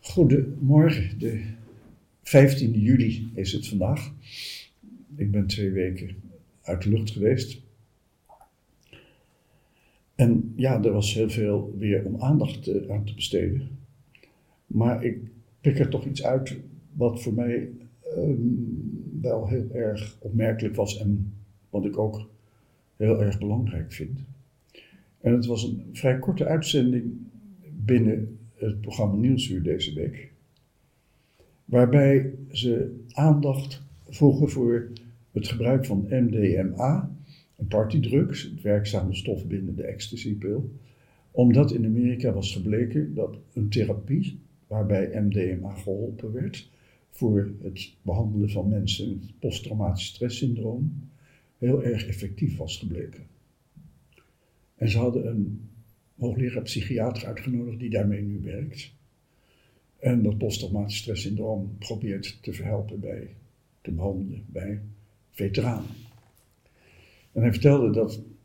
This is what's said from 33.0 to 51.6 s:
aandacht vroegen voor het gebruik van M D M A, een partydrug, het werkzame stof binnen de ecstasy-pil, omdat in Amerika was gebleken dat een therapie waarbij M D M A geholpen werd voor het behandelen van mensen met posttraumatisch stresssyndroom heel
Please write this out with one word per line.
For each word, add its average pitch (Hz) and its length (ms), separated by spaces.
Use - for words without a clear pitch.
aandacht 143 680
vroegen 143 420
voor 120 420
het - 160
gebruik 120 360
van 98 240
M 123 220
D 104 40
M 95 460
A, 151 360
een - 100
partydrug, 117 760
het - 180
werkzame 104 540
stof 101 320
binnen 95 300
de - 60
ecstasy-pil, 104 880
omdat 123 420
in 117 120
Amerika 120 480
was 95 200
gebleken 117 600
dat - 240
een 107 160
therapie 107 720
waarbij 104 540
M 101 100
D 98 40
M 92 40
A 98 100
geholpen 110 580
werd - 380
voor 104 400
het 92 400
behandelen 104 480
van 98 180
mensen 101 400
met - 300
posttraumatisch 104 680
stresssyndroom 120 840
heel 123 240